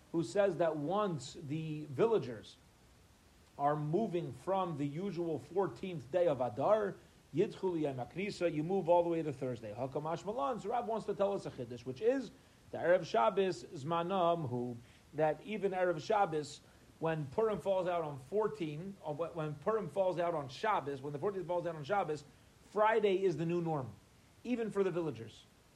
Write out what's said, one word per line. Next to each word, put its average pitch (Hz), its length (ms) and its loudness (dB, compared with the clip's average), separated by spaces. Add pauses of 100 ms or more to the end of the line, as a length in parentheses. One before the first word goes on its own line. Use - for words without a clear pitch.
(140)
who 165 100 2
says 190 320 4
that 165 180 4
once 170 640 -2 (140)
the 156 440 -4
villagers 123 640 2 (1040)
are 143 160 4
moving 160 580 0 (120)
from 185 320 0
the 143 100 0
usual 165 540 -4 (120)
fourteenth 180 600 -2
day 175 140 6
of 139 120 2
Adar, 170 560 2 (400)
Yitchu 170 280 0
L'Yom 156 320 0
HaKnisa, 170 580 -2
you 151 100 -2
move 180 240 0
all 175 160 8
the 170 60 0
way 165 120 0
to 151 120 -4
Thursday. 110 440 -6
Hakamash 151 480 -4
Malan, 240 360 -2
so 185 80 -6
Rav 233 180 -2
wants 214 200 -4
to 202 60 -2
tell 202 200 2
us 190 120 -4
a 151 40 -6
Chiddush, 120 360 -10
which 127 160 -6
is 240 300 2 (400)
the 123 60 -6
Erev 165 280 4
Shabbos 196 600 2 (120)
Zmanam, 170 720 2
who, 123 280 -4 (380)
that 151 300 2
even 196 260 -2
Erev 180 300 2
Shabbos, 160 600 0 (380)
when 156 360 -2
Purim 214 240 2
falls 185 280 0
out 175 140 0
on 147 160 -6 (120)
fourteen, 196 640 -2 (100)
or 151 100 -6
wh-, 156 220 -6
when 151 180 -4 (100)
Purim 214 260 0
falls 185 300 0
out 170 140 0
on 143 140 -4
Shabbos, 143 540 -2
when 147 120 -8
the 143 60 -8
fourteenth 190 260 -2
falls 170 220 -2
out 165 80 -4
on 151 80 -10
Shabbos, 165 400 0 (480)
Friday 208 440 4
is 185 200 2
the 160 100 -2
new 175 160 0
norm, 156 260 -2 (560)
even 226 280 -2
for 196 120 2
the 185 80 2
villagers. 139 420 -4 (420)